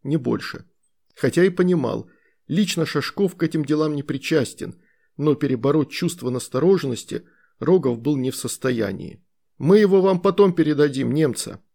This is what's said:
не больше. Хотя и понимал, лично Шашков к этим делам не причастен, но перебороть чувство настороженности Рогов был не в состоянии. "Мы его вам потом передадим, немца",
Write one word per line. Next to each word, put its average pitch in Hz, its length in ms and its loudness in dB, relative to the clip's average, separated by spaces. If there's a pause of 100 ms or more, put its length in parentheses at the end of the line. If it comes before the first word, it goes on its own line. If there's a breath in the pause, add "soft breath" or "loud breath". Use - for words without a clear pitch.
не 143 140 -2
больше. - 480 -6 (500)
Хотя 160 300 2
и 190 60 4
понимал, 175 600 -2 (380 soft breath)
лично 170 360 0
Шашков 180 520 -4
к - 80 -2
этим 160 200 -2
делам 151 300 0
не 143 80 -6
причастен, - 720 -4 (420)
но 147 200 2
перебороть 143 540 0
чувство 127 400 -4
настороженности 135 920 -2 (380 soft breath)
Рогов 135 400 2
был 143 160 0
не 131 160 -2
в - 40 -12
состоянии. 113 880 -6 (320)
"Мы 175 220 4
его 196 220 6
вам 185 200 2
потом 196 320 4
передадим, 143 600 0
немца", 143 480 -2 (140)